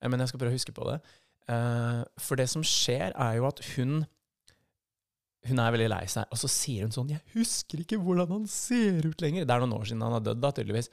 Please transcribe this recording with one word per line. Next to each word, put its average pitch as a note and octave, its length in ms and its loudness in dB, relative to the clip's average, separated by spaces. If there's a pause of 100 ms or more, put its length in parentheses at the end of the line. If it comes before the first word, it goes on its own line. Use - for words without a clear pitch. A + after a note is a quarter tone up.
Eh, B2+ 80 -2
men B2+ 140 2
jeg B2+ 80 0
skal B2+ 100 -8
prøve B2 120 0
å C3 40 0
huske - 180 -4
på - 140 -6
det. D3+ 80 0 (540)
Eh, A#2 500 0 (220)
for C3 160 -2
det B2+ 120 2
som D#3 140 -2
skjer - 460 2
er A#2 280 0
jo B2+ 100 2
at - 120 -6 (120)
hun, C#3+ 300 0 (1500)
hun B2+ 100 4
er A#2 160 4
veldig A2+ 160 4
lei F#2+ 200 -2
seg, G#2+ 200 -4
og A2+ 80 -4
så C3+ 120 -2
sier A2 360 -2
hun A2 80 -2
sånn, B2+ 160 -2
Jeg D3+ 120 -4 (120)
husker A3+ 480 -2
ikke A3 160 -2
hvordan F3+ 320 2
han G#3+ 160 -2
ser G3+ 560 2
ut D#3+ 200 -2
lenger. D#3+ 220 0
Det B2 100 4
er B2 100 4
noen B2 140 0
år G#2+ 100 -4
siden A2+ 160 -2
han A#2 120 0
har A2+ 60 -2
dødd A2 200 -2
da, C#3+ 120 2
tydeligvis. A2 380 -2